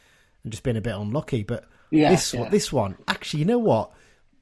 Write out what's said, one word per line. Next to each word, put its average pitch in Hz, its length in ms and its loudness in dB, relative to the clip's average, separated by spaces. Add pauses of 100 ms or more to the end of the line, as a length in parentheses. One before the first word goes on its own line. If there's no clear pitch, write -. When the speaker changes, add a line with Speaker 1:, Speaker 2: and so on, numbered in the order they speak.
(420)
Speaker 1:
and 110 100 -12
just - 120 -12
been 120 120 0
a 107 40 -4
bit 107 160 -4
unlucky. 107 480 -4
But 117 220 -8 (240)
Speaker 2:
Yeah, 151 200 6
Speaker 1:
this - 240 2
Speaker 2:
yeah. 127 60 -4
Speaker 1:
one, 120 100 -6
this 202 220 0
one, 101 240 -2 (100)
actually, - 340 -4
you 156 60 0
know 240 120 2
what? 147 340 0 (500)